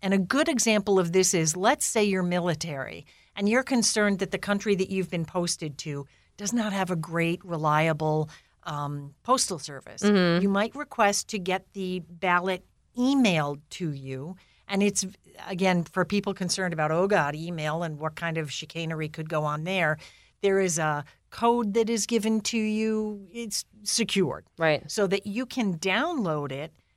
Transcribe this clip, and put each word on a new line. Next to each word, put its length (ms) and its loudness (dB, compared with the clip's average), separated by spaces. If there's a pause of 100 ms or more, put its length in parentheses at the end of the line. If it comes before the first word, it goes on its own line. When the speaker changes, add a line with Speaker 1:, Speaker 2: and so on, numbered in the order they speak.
Speaker 1:
And 100 0
a 60 4
good 300 2
example 500 4
of 140 2
this 220 4
is, 220 2
let's 300 2
say 160 2
you're 220 2
military 840 -4 (300)
and 120 0
you're 140 4
concerned 560 2
that 120 -4
the 80 -2
country 360 0
that 160 0
you've 200 -2
been 140 -2
posted 540 -4
to 280 -8 (300)
does 160 -6
not 200 0
have 180 -2
a 60 0
great, 480 -2
reliable, 840 2 (360)
um, 580 -8
postal 380 0
service. 420 -14
Speaker 2:
Mm-hmm. 400 4
Speaker 1:
You 60 4
might 260 0
request 540 0
to 100 -6
get 360 -4
the 340 -4
ballot 560 0 (340)
emailed 600 2 (100)
to 220 -4
you. 440 -10 (300)
And 160 0
it's, 220 2 (420)
again, 380 2
for 200 0
people 280 0
concerned 400 -2
about, 180 0
"Oh, 160 2
God, 280 2
email 480 -4
and 160 -6
what 180 -6
kind 220 -4
of 120 -4
chicanery 600 -6
could 180 -10
go 160 0
on 200 -2
there," 340 0 (420)
there 180 4
is 200 2
a 260 0 (260)
code 440 2
that 160 2
is 160 0
given 340 2
to 180 -2
you. 760 -2
It's 320 -6 (180)
secured. 640 0 (100)
Speaker 2:
Right. 340 0
Speaker 1:
So 180 0
that 180 -2
you 180 -4
can 340 -2
download 720 0
it 220 -8 (240)